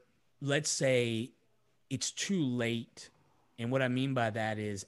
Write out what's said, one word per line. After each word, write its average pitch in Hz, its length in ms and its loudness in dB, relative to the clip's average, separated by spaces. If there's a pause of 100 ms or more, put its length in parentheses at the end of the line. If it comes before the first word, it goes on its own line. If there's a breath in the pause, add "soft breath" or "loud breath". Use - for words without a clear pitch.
(420)
let's 143 300 0
say, 120 640 2 (580)
it's 131 200 -4
too 190 320 0
late. 120 680 -2 (480)
And 117 120 -2
what 135 120 2
I 127 60 2
mean 131 260 0
by 117 160 2
that 107 280 -2
is 104 300 -6